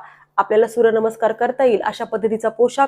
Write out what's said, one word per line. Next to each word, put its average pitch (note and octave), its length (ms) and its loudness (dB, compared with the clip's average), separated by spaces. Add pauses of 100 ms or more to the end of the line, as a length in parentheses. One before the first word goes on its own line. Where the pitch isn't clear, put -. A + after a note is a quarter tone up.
(380)
आपल्याला G#3+ 300 2
सूर्यनमस्कार A3 640 0
करता A#3+ 320 -2
येईल A3+ 180 2
अशा A3 240 -6
पद्धतीचा A3 440 -4
पोशाख B3 380 0